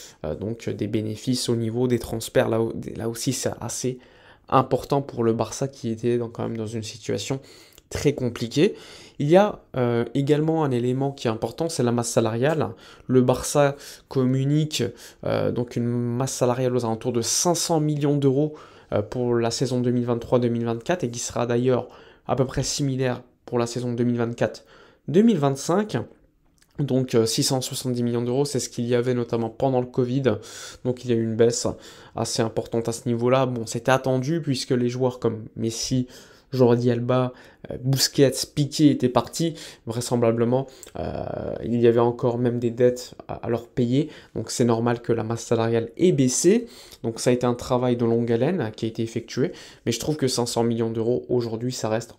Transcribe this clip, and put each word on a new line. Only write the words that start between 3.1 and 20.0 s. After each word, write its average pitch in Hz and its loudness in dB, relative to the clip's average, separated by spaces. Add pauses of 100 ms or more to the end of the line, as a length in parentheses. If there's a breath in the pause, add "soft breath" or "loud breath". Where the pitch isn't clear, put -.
c'est 120 -2 (100)
assez 127 -6 (500 loud breath)
important 135 2
pour 120 -4
le 113 4
Barça 113 -2
qui - -8
était 117 -2
dans, 120 -4
quand 117 -8
même 113 -6
dans 110 -6
une 113 -8
situation 113 -6 (500 loud breath)
très - 0
compliquée. 123 0 (420 loud breath)
Il 143 0
y 175 8
a, 202 2 (140)
euh, 120 2 (100)
également 151 2
un 135 0
élément 127 0
qui - -4
est 113 2
important, 117 -4
c'est 143 -2
la 120 2
masse 120 0
salariale. 117 0 (360 loud breath)
Le 127 6
Barça 139 2 (320 loud breath)
communique, 135 0 (420 loud breath)
euh, 107 0
donc 120 -4
une 120 0
masse 120 -2
salariale 123 0
aux 120 0
alentours 113 -2
de 117 0
cinq 175 0
cents 165 0
millions 147 2
d'euros, 139 2 (360 loud breath)
euh, 107 0
pour 120 0
la 117 2
saison 123 -2
deux 123 0
mille 120 0